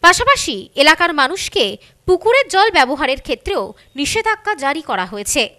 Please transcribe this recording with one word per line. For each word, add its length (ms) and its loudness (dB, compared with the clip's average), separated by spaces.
পাশাপাশি 540 2
এলাকার 380 4
মানুষকে 520 -2
পুকুরের 400 2
জল 200 2
ব্যবহারের 440 0
ক্ষেত্রেও 420 -6
নিষেধাজ্ঞা 600 -4
জারি 260 -4
করা 240 -4
হয়েছে। 380 -4